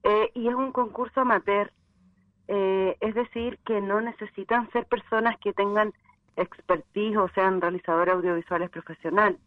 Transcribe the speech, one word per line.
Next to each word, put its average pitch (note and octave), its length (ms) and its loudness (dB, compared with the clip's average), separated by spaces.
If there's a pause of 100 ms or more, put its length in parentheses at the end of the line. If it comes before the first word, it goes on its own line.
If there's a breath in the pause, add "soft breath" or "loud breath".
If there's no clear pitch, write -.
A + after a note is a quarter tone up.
Eh, G#3 300 2
y A#3 140 -4
es A#3+ 80 0
un C4 160 -4
concurso A#3+ 500 -4
amateur, G3+ 500 0 (760)
eh, G2+ 520 0
es G#3+ 160 -4
decir, A#3 500 -4
que G#3+ 160 0
no G3+ 200 0
necesitan A3+ 720 -4
ser A#3+ 160 -2
personas A3 520 0
que G3+ 140 -2
tengan G#3 400 0 (420 soft breath)
expertise G3+ 840 -2
o F#3+ 120 2
sean F#3+ 320 2
realizadores F3 540 2
audiovisuales F3 540 -2
profesional F3+ 760 0